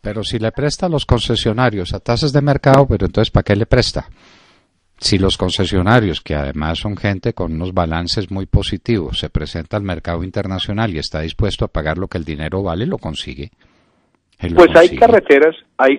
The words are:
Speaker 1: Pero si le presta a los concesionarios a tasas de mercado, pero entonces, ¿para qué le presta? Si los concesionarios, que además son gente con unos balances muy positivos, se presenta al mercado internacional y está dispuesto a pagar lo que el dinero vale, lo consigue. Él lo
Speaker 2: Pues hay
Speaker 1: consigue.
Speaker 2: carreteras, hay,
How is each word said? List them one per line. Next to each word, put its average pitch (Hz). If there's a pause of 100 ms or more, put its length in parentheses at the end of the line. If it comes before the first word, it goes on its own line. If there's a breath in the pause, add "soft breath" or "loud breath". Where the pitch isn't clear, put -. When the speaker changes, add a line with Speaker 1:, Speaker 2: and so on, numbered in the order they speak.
Speaker 1:
Pero 104
si -
le 110
presta 147
a -
los 151
concesionarios 110
a 101
tasas 127
de 143
mercado, 139
pero 101
entonces, 104
¿para -
qué 104
le 104
presta? - (880 soft breath)
Si -
los 95
concesionarios, 95
que -
además 76
son 104
gente 101
con 85
unos 87
balances 87
muy 98
positivos, 92
se 78
presenta 78
al 101
mercado 87
internacional 95
y 76
está 78
dispuesto 98
a -
pagar 78
lo 95
que -
el 85
dinero 78
vale, 95
lo 190
consigue. 69 (880)
Él 85
lo 82
Speaker 2:
Pues -
hay 170
Speaker 1:
consigue. -
Speaker 2:
carreteras, 160 (200)
hay, 135